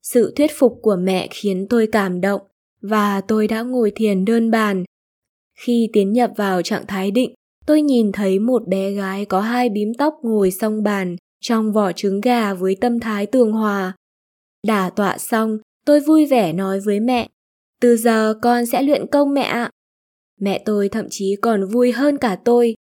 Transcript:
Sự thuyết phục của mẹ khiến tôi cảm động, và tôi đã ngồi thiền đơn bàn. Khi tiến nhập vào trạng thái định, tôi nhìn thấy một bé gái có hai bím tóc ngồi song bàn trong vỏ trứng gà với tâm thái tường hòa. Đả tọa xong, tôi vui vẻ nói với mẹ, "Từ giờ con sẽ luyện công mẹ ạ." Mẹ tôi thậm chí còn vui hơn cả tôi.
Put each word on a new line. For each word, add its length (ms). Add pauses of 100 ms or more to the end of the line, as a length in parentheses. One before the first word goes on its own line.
Sự 340
thuyết 180
phục 180 (100)
của 180
mẹ 300
khiến 400
tôi 220
cảm 280
động, 200 (400)
và 400
tôi 280
đã 140
ngồi 320
thiền 300
đơn 260
bàn. 340 (800)
Khi 280
tiến 200
nhập 240
vào 260
trạng 240
thái 240
định, 240 (320)
tôi 160
nhìn 300
thấy 260
một 300
bé 220
gái 340
có 160
hai 280
bím 260
tóc 280
ngồi 280
song 320
bàn 340 (240)
trong 320
vỏ 200
trứng 280
gà 340
với 260
tâm 200
thái 260
tường 260
hòa. 420 (720)
Đả 240
tọa 280
xong, 400 (260)
tôi 160
vui 260
vẻ 260
nói 280
với 200
mẹ, 280 (520)
"Từ 160
giờ 460
con 240
sẽ 160
luyện 240
công 280
mẹ 80
ạ." 280 (680)
Mẹ 240
tôi 240
thậm 220
chí 320
còn 240
vui 260
hơn 260
cả 260
tôi. 300 (140)